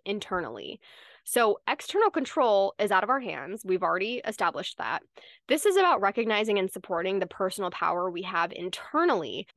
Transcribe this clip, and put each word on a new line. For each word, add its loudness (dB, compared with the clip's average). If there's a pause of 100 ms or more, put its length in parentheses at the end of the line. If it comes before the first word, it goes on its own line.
internally. -6 (480)
So 2
external 2
control 2
is 0
out 6
of 0
our 2
hands. -8
We've 2
already 0
established -2
that. -4 (460)
This 2
is 4
about 6
recognizing 2
and 0
supporting -2
the 0
personal -4
power 0
we -6
have -2
internally, -2